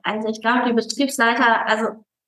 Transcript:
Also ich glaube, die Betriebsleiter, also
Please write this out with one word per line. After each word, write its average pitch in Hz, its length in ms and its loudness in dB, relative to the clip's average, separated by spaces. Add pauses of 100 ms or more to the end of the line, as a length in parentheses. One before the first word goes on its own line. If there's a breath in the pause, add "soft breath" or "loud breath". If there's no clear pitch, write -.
Also 220 240 -4
ich 220 120 -6
glaube, 247 280 2
die 233 40 2
Betriebsleiter, 233 920 0
also 220 380 -2 (240)